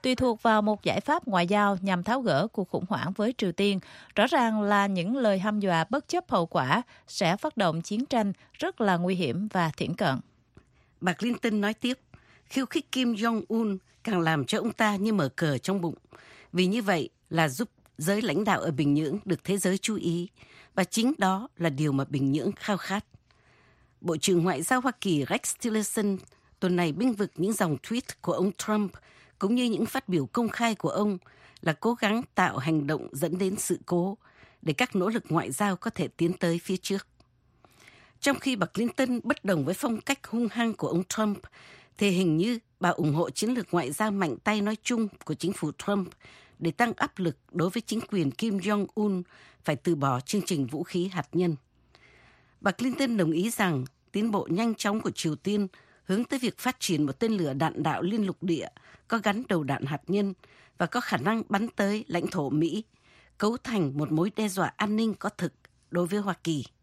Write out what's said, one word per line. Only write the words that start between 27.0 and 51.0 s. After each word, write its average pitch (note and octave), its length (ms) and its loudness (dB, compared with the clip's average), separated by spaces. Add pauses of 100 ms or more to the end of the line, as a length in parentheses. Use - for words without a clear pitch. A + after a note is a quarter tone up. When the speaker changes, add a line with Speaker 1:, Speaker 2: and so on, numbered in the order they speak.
Speaker 2:
vực G3+ 220 -2
những G3 180 0
dòng E3 300 0
tweet A#3+ 180 -4 (200)
của - 120 -2
ông F#3 240 0
Trump, G#3+ 340 -2 (480)
cũng G3+ 160 2
như B3 80 2
những A3+ 220 0
phát - 240 -6
biểu D#3+ 160 2
công A#3 240 0
khai A3+ 260 0
của - 140 -2
ông G#3 280 0 (440)
là D#3+ 120 -2
cố A3+ 200 0
gắng A3+ 280 0 (140)
tạo F3 220 2
hành D3+ 300 0
động D3+ 240 -2
dẫn D#3+ 260 -2
đến F#3+ 180 0
sự - 300 -2
cố, F3+ 320 0 (440)
để D#3+ 120 0
các - 220 0
nỗ F#3 140 2
lực A3 200 -2
ngoại D3+ 220 2
giao G3+ 240 0
có A3+ 140 -6
thể D#3+ 180 -4
tiến E3+ 260 0
tới E3+ 300 0
phía F#3 140 -2
trước. - 300 -4 (1120)
Trong C#4 200 2
khi C4 160 0
bà F#3+ 100 0
Clinton A#3+ 580 -2
bất - 220 -2
đồng E3 200 2
với E3+ 80 0
phong A#3 280 -2
cách - 260 -4
hung A#3 240 0
hăng A#3 220 0
của - 140 -4
ông F3 160 0
Trump, G#2+ 340 -2 (600)
thì G3+ 120 2
hình F3 280 4
như A3+ 220 0 (200)
bà - 100 2
ủng D3 240 2
hộ E3+ 160 0
chiến G#3+ 200 -2
lược B3 220 -2
ngoại E3 200 0
giao G#3+ 200 -2
mạnh G3 320 -2
tay G#3+ 180 0
nói G#3+ 220 -2
chung A3+ 240 0 (180)
của D#3 80 -4
chính F3 200 -4
phủ D3+ 240 -4
Trump G3+ 300 0 (520)
để E3 120 0
tăng A#3+ 220 0
áp - 260 -2
lực E3+ 180 -2 (140)
đối F3 180 0
với A3+ 120 -4
chính A3 200 -4
quyền D#3+ 300 -2
Kim G#3 260 -2
Jong-un G3+ 680 -2 (400)
phải D3+ 120 0
từ E3+ 200 0
bỏ C#3 240 0
chương G3 260 -2
trình C#3 220 -2
vũ D#3 160 -4
khí F3+ 240 -2